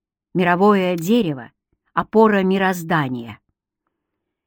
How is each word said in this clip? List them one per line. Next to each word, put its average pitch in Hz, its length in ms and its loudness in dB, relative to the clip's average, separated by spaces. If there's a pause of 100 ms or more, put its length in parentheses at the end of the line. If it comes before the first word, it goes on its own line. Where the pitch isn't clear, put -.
(320)
Мировое 180 640 2
дерево, 165 560 -2 (480)
опора 208 420 2
мироздания. 165 1000 -2 (1080)